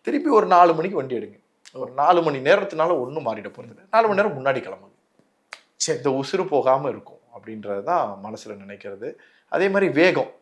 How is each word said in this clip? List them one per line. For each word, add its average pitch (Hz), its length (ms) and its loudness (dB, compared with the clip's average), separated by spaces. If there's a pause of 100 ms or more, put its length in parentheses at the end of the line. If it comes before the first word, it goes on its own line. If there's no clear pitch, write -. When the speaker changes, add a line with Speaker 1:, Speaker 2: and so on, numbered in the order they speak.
Speaker 1:
திருப்பி 302 280 -2
ஒரு 214 160 4
நாலு 175 280 6
மணிக்கு 180 240 -4
வண்டி 131 200 -6
எடுங்க. 104 220 -12 (340)
ஒரு 127 180 -12
நாலு 156 300 4
மணி 147 160 -2
நேரத்தினால 165 640 2
ஒண்ணும் 135 260 -6
மாறிட 107 220 -6
போறது - 220 -18
இல்ல. - 120 -20 (100)
நாலு 226 160 4
மணி 202 140 2
நேரம் 143 240 -2
முன்னாடி 135 120 2
கிளம்புங்க. - 400 -12 (800)
Speaker 2:
சரி. 151 220 -4
Speaker 1:
இந்த 135 120 -2
உசுறு 139 380 -2
போகாம 135 420 2
இருக்கும் - 280 -12 (200)
அப்படின்றது 104 460 -10
தான் 127 400 -4
மனசுல 110 280 -16
நினைக்கிறது. 101 640 -16 (360)
அதே 185 200 0
மாதிரி 190 220 0
வேகம் 147 400 2 (100)